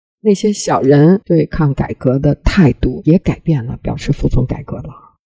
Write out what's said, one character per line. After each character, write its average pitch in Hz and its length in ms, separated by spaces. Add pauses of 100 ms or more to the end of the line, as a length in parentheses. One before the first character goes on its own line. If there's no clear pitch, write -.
(200)
那 208 140
些 208 180
小 - 300
人 147 420
对 156 220
抗 143 260
改 - 220
革 131 240
的 143 160
态 143 400
度 - 320
也 160 120
改 - 200
变 143 260
了， 127 140
表 - 180
示 - 160
服 - 160
从 127 160
改 - 180
革 - 140
了。 - 500